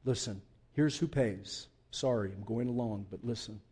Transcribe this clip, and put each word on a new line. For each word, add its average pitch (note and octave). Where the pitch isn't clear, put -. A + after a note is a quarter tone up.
Listen, A2
here's D3
who E3
pays. G#2
Sorry, A2+
I'm G2
going A#2
along, A2
but F#2+
listen. A2